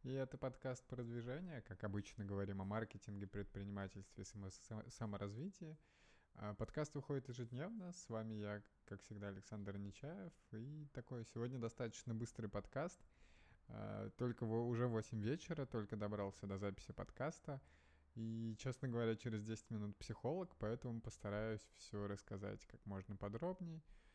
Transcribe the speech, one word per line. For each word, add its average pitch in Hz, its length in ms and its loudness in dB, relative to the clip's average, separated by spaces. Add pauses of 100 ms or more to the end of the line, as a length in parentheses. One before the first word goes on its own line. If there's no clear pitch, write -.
и 127 80 -2
это 131 260 2
подкаст 127 500 -2
«Продвижение». 123 760 -2
Как - 220 -6
обычно, 101 400 2
говорим 98 360 4
о 95 40 2
маркетинге, 104 640 0
предпринимательстве, 101 960 -2
само-, 98 260 -6
само-, - 400 -6
саморазвитии. 117 880 -2 (560)
А, 104 200 -2
подкаст 147 400 0
выходит 135 340 0
ежедневно. 139 640 -2
С - 160 -10
вами 110 260 2
я, 104 280 0 (220)
как 101 180 -6
всегда, 104 260 -4
Александр 101 500 -2
Нечаев. 160 540 -4 (200)
И 143 400 -6
такой 120 340 -4
сегодня 123 320 0
достаточно 117 560 0
быстрый 113 340 0
подкаст. 135 520 0 (680)
А, 104 480 -2
только 120 280 2
во-, 113 220 6
уже 120 220 6
восемь 110 320 2
вечера, 143 460 2
только 110 300 0
добрался 104 500 2
до 98 120 2
записи 101 340 0
подкаста. - 680 -2 (540)
И, 113 440 0
честно 131 300 2
говоря, 117 280 8
через 110 260 2
десять 110 280 -2
минут 104 260 0
психолог, 165 640 0
поэтому 117 420 2
постараюсь 107 680 0 (120)
всё 101 280 -2
рассказать 101 600 -2
как - 180 -12
можно 98 320 -2
подробней. 160 680 0 (320)